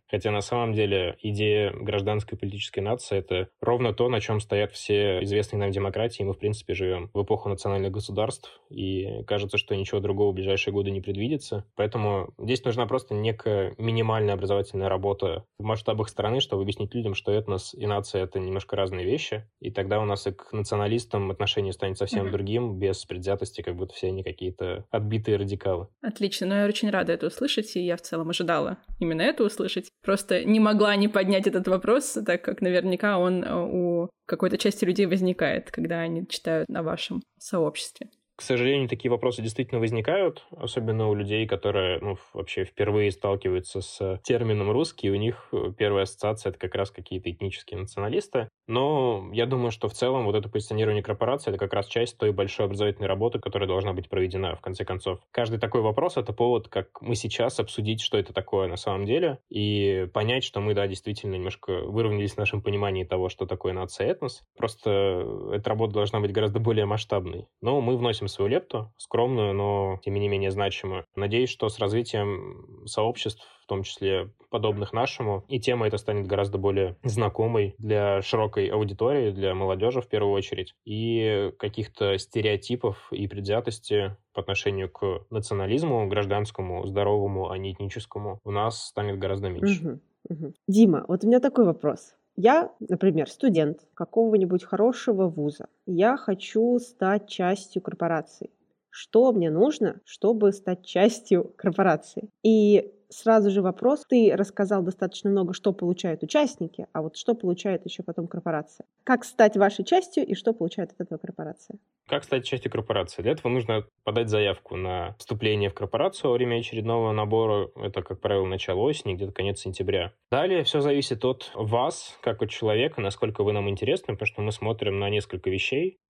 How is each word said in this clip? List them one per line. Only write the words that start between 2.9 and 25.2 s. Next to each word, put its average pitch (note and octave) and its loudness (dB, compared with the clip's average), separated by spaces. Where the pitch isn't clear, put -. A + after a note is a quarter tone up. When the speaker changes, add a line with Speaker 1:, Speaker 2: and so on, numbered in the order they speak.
Speaker 1:
это F#2 -2
ровно A#2+ 2
то, B2 2
на A#2+ 2
чем G#2+ 0
стоят G#2 0
все G2+ 0
известные G2+ 0
нам G2 0
демократии, G2 -2
и G2 0
мы, G2 -2
в - -8
принципе, G#2 -2
живем F#2 -2
в G2+ 0
эпоху G2+ 0
национализма G2 -2
для F#2+ 0
государств, G#2 -6
и G2 -4
кажется, G#2 0
что G2+ -2
ничего G2 -2
другого G2+ 2
в F2+ -2
ближайшие F#2+ 0
годы G2 0
не F#2+ -4
предвидится. G#2 -4
Поэтому G#2 0
здесь A#2+ -2
нужна A#2 0
просто B2 -2
некая G#2 0
минимальная A2 2
образовательная G2 0
работа F#2+ 0
в G#2 -8
масштабах A2 -2
страны, G#2+ -2
чтобы G2+ -2
объяснить G2+ -6
людям, A2 -4
что - -4
этнос G#2 -2
и - -8
нация — G2+ -2
это F#2+ -6
немножко F#2+ -4
разные F#2 -2
вещи, A2 -2
и - -8
тогда G2+ 0
у G#2+ 0
нас G2+ -2
и G2 -2
к - -14
националистам G#2 -2
отношение G2 -2
станет F#2+ -4
совсем G2+ -2
Speaker 2:
Мгм. F#2+ -2
Speaker 1:
другим, G2+ -2
без F#2+ 0
предвзятости, F#2+ -4
как F2+ -6
будто F#2 -8
все - -4
они F#2+ -4
какие-то F#2 -6
отбитые G#2+ 0